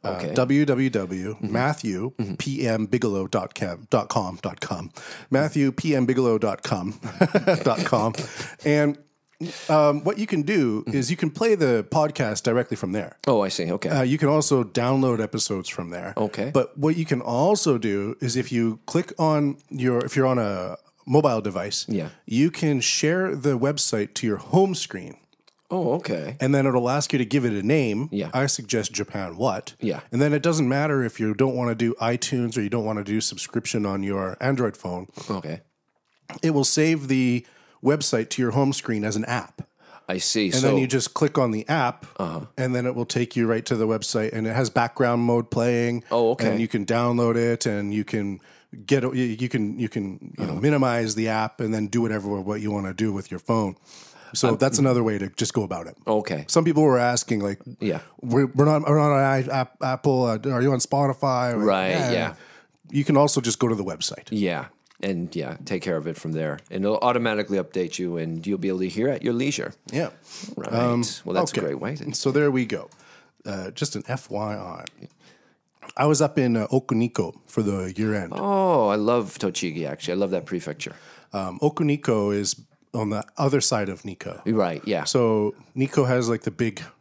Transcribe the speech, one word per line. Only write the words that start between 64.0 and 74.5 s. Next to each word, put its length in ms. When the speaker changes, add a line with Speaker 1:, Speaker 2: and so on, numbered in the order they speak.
Speaker 2:
Yeah. 340
And, 340
yeah, 300
take 180
care 140
of 100
it 100
from 140
there. 260
And 120
it'll 140
automatically 600
update 420
you, 180
and 280
you'll 120
be 120
able 100
to 100
hear 200
at 140
your 100
leisure. 400
Speaker 1:
Yeah. 180
Speaker 2:
Right. 160
Speaker 1:
Um, 300
Speaker 2:
Well, 100
that's 180
Speaker 1:
okay. 100
Speaker 2:
a 20
great 160
way 160
to 180
Speaker 1:
So 180
there 200
we 140
go. 240
Uh, 260
just 240
an 120
F 240
Y 240